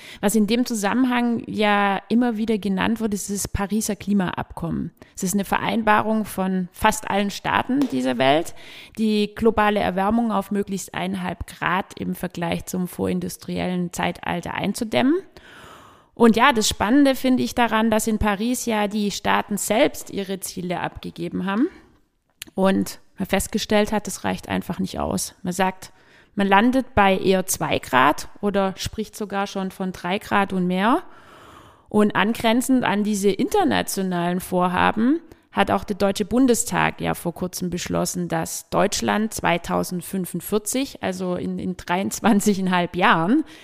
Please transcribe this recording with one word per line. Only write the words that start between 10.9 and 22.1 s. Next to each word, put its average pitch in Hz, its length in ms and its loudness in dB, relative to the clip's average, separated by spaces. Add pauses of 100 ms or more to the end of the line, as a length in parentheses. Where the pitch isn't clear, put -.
eineinhalb 180 540 -6
Grad - 500 -4
im 180 200 -6
Vergleich 175 500 -4
zum 180 220 -4
vorindustriellen 180 1040 -4
Zeitalter 175 640 -4
einzudämmen. 247 640 0 (920)
Und 233 200 6
ja, 262 180 6
das 214 160 2
Spannende 269 460 4
finde 254 300 2
ich 226 100 -6
daran, 226 340 2
dass 220 200 2
in 214 100 0
Paris 220 480 0
ja 214 220 0
die 202 240 -2
Staaten 202 460 0
selbst - 520 0
ihre 190 300 -6
Ziele 175 400 -6
abgegeben 175 640 -6
haben 220 220 0 (880)